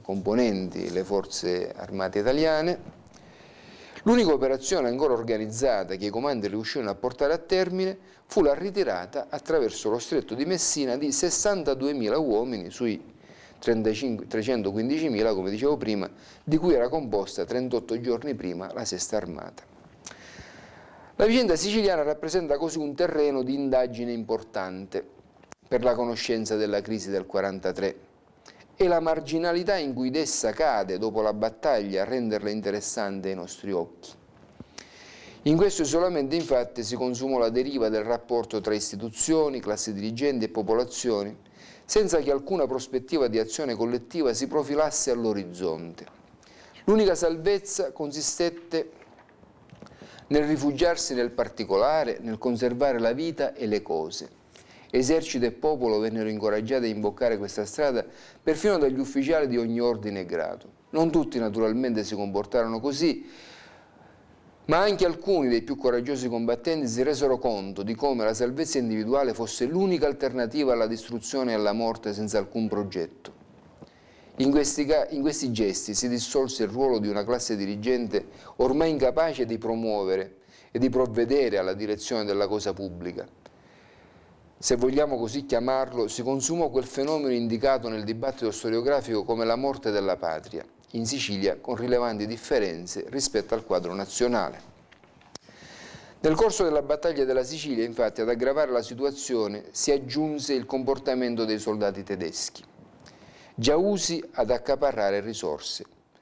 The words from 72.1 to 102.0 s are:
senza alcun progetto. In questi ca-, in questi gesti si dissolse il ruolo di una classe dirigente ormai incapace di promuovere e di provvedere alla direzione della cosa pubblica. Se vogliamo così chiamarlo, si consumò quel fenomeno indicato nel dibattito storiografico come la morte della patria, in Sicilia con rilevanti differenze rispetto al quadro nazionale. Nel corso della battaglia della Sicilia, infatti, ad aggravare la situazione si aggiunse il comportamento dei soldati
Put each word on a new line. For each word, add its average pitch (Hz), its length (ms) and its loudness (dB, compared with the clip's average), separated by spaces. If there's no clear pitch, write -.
senza 107 240 -2
alcun 110 300 -2
progetto. 95 760 -6
In 135 140 4
questi 147 340 4
ca-, 147 240 4
in 143 120 -4
questi 143 300 0
gesti 104 420 0
si 123 140 0
dissolse 123 560 0
il 101 60 0
ruolo 123 300 2
di 104 80 -2
una 104 160 0
classe 117 320 -2
dirigente 104 720 0
ormai 143 340 2
incapace 147 540 2
di 113 120 -2
promuovere 104 800 -2
e 120 80 -2
di 127 100 4
provvedere 120 680 2
alla 92 160 0
direzione 104 520 -4
della 101 220 0
cosa 101 260 -2
pubblica. 87 540 -8
Se - 200 0
vogliamo 131 400 2
così 117 280 -4
chiamarlo, 123 640 0
si 117 160 -6
consumò 135 460 0
quel 123 160 0
fenomeno 139 480 -2
indicato 120 560 0
nel 107 160 -4
dibattito 117 440 -2
storiografico 117 760 0
come 117 180 0
la 113 140 2
morte 131 340 -2
della 98 240 2
patria, 80 480 -6
in 113 140 -4
Sicilia 101 520 -2
con 123 180 -6
rilevanti 117 500 0
differenze 101 840 -2
rispetto 120 460 -2
al 110 100 -4
quadro 90 280 -2
nazionale. 101 680 -2
Nel 156 140 4
corso 208 280 4
della 151 180 4
battaglia 147 440 0
della 131 180 2
Sicilia, 139 400 -2
infatti, 117 380 0
ad 113 80 0
aggravare 131 420 2
la 120 100 2
situazione 120 880 -2
si - 200 0
aggiunse 143 640 -2
il 123 120 0
comportamento 127 800 0
dei 110 160 0
soldati 101 440 -2